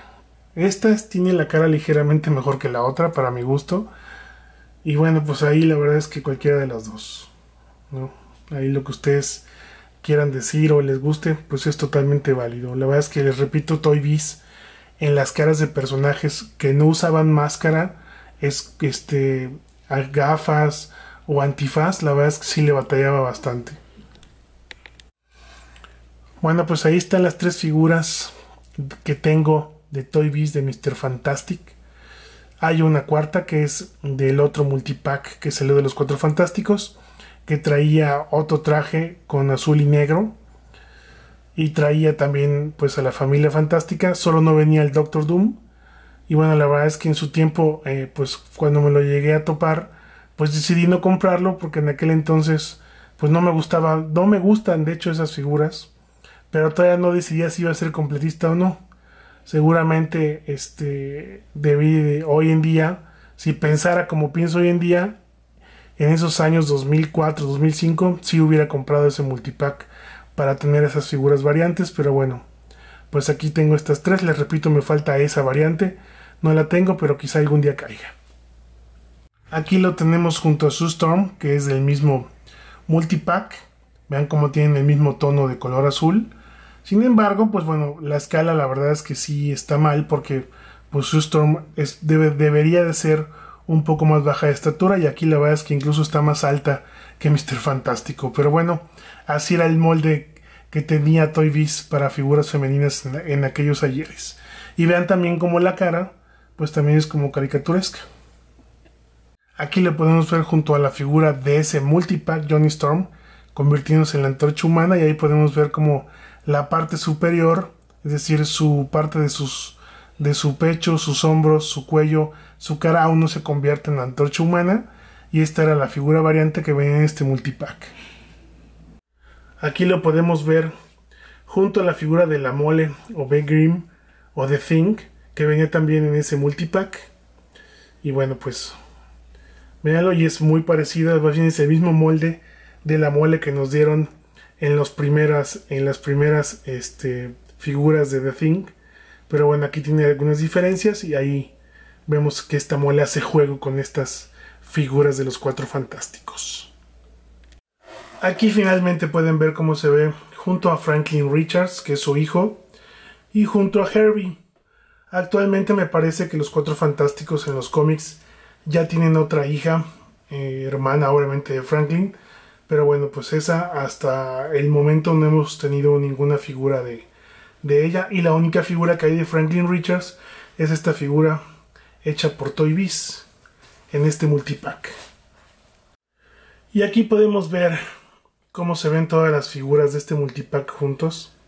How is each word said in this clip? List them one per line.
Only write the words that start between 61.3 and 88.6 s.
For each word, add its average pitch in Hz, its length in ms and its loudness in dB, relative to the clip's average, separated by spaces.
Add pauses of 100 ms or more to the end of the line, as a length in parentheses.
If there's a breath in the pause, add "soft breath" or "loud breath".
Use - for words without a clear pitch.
debí 147 380 4 (100)
de, 147 220 0
hoy 156 280 4
en 160 100 4
día, 160 500 0 (240 soft breath)
si 156 180 -2
pensara 165 540 0
como 151 240 -2
pienso 165 280 -2
hoy 175 100 4
en 175 100 2
día, 175 380 0 (800 soft breath)
en 151 140 2
esos 165 280 0
años 160 280 2
dos 139 180 0
mil 151 260 0
cuatro, 151 340 -2
dos 139 140 -4
mil 156 140 2
cinco, 175 480 0
sí - 180 0
hubiera 156 280 4
comprado 147 400 0
ese 143 160 -2
multipack 135 640 -6 (480 loud breath)
para 135 200 0
tener 147 280 2
esas 143 240 -2
figuras 139 360 0
variantes, 165 480 0
pero 143 220 -2
bueno, 131 300 -2 (640 loud breath)
pues 143 200 -2
aquí 151 200 -2
tengo 151 260 2
estas 147 260 -2
tres. 180 220 0
Les 156 140 0
repito, 151 320 -2
me 147 120 4
falta 147 360 -2
esa 143 240 0
variante, 160 560 0 (440 loud breath)
no 156 120 2
la 156 160 2
tengo, 180 280 2
pero 143 200 0
quizá 151 220 -4
algún 147 220 2
día 143 140 2
caiga. - 380 -16 (1400)
Aquí 160 260 0
lo 185 180 2
tenemos 165 440 2
junto 151 280 2
a 143 40 2
Sue 165 160 -2
Storm, 170 500 0
que 143 180 -2
es 143 100 -2
del 135 160 0
mismo 139 460 2 (600 loud breath)
multipack. 165 680 0 (520)
Vean 143 200 -2
cómo 147 240 0
tienen 147 260 2
el 139 60 2
mismo 147 340 2
tono 143 300 2
de 123 120 -6
color 127 260 0
azul. 165 480 0 (500 loud breath)
Sin 208 200 2
embargo, 214 480 2
pues 190 120 -2
bueno, 151 380 -2
la 147 160 -4
escala 160 380 0
la 147 100 0